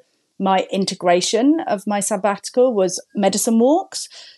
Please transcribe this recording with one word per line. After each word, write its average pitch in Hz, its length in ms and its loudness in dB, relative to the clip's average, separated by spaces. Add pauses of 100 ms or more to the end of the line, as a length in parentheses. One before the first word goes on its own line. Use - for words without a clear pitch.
(380)
my 190 320 0
integration 190 960 0
of 202 200 -4
my 202 140 -2
sabbatical 214 720 0
was 185 280 -2 (120)
medicine 208 440 0
walks. 302 500 0 (300)